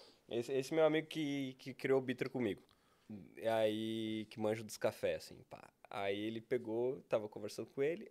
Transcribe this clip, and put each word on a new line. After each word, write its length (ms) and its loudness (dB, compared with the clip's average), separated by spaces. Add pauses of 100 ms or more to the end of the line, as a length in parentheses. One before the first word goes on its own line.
(280)
Esse, 240 -2
esse 220 0
meu 100 6
amigo 240 4
que, 500 -2
que 160 -10
criou 240 4
o 40 4
Bitter 280 -2
comigo. 320 0 (760)
E 120 -6
aí, 840 2
que 100 -10
manja 240 2
dos 120 -10
cafés, 480 0
assim, 140 -16 (120)
pá. 120 -12 (280)
Aí 280 -2
ele 220 -4
pegou, 680 -2
tava 200 0
conversando 400 -8
com 140 -4
ele, 280 -2